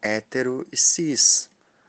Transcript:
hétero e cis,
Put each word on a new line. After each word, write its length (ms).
hétero 720
e 40
cis, 720